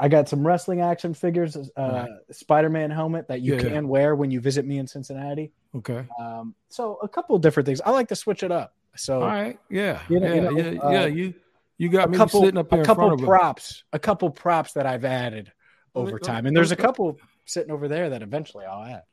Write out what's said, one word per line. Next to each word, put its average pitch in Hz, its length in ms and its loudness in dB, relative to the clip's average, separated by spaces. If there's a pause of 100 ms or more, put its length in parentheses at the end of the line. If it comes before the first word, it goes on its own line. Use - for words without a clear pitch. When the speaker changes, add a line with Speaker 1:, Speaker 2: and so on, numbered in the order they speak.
Speaker 1:
I 143 60 2
got 147 200 6
some 143 180 -2
wrestling 175 360 0
action 170 320 -2
figures, 170 420 -2
uh, 139 220 -12
Speaker 2:
Right. 127 320 -4 (220)
Speaker 1:
Spider-Man 156 600 2
helmet 160 380 -4
that 127 120 -6
you 131 140 0
Speaker 2:
Yeah, 123 60 -2
yeah. 123 80 0
Speaker 1:
can 151 180 -4
wear 143 280 4
when 139 140 0
you 127 120 -2
visit 135 240 0
me 139 120 -4
in 131 100 -6
Cincinnati. 143 640 -10 (220)
Speaker 2:
Okay. 123 320 -8 (140)
Speaker 1:
Um, 117 340 -12 (160)
so 214 320 -8
a 208 60 -6
couple 330 280 -2
of 175 60 2
different 151 240 4
things. 135 160 -2
I 208 100 0
like 254 180 0
to 202 60 -6
switch - 280 -6
it 180 80 -4
up. 160 240 -6 (200)
So 131 260 -4
Speaker 2:
All 123 60 0
right. 208 300 -4 (120)
Yeah. 196 400 -4
Speaker 1:
you 175 100 4
know, 185 80 2
Speaker 2:
Yeah, 170 60 0
Speaker 1:
you 165 80 4
know, 175 100 0
Speaker 2:
yeah, 165 320 -2
Speaker 1:
uh, 143 80 2
Speaker 2:
yeah. 165 140 4
You, 170 280 -4 (440)
you 170 120 -2
got 180 200 4
Speaker 1:
a - 20 0
Speaker 2:
me 185 60 2
Speaker 1:
couple, 202 240 6
Speaker 2:
sitting 190 160 6
up 165 120 -2
here 170 100 4
Speaker 1:
a - 20 2
Speaker 2:
in 151 40 2
Speaker 1:
couple 220 220 6
Speaker 2:
front 151 140 2
of - 20 -2
a - 20 -2
Speaker 1:
props, 175 580 2 (100)
a 156 60 -4
couple 185 320 0
props 165 420 0
that 139 120 -2
I've 127 200 -4
added 123 460 -6 (440)
Speaker 2:
Let 127 60 -2
me, 123 60 -4
Speaker 1:
over 101 60 -6
Speaker 2:
let 107 80 -10
me, - 60 -8
Speaker 1:
time, 117 180 -4
and 143 100 0
Speaker 2:
let 165 40 6
Speaker 1:
there's 165 120 4
Speaker 2:
me, 175 120 0
Speaker 1:
a - 20 6
couple 196 340 -2 (260)
sitting 156 260 -6
over 147 160 -6
there 156 220 -2
that 123 120 -6
eventually 107 440 -10
I'll 98 180 -12
add. 117 300 -16